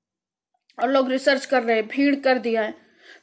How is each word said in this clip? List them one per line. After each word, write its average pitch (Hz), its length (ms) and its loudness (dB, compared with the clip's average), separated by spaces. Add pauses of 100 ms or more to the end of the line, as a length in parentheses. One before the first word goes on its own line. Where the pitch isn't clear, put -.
(800)
और 247 120 0
लोग 269 200 2
रिसर्च 269 360 0
कर 254 160 0
रहे 226 140 0
हैं, 214 100 0
भीड़ 277 280 0
कर 262 240 0
दिया 226 240 -2
है, 220 100 -6 (500)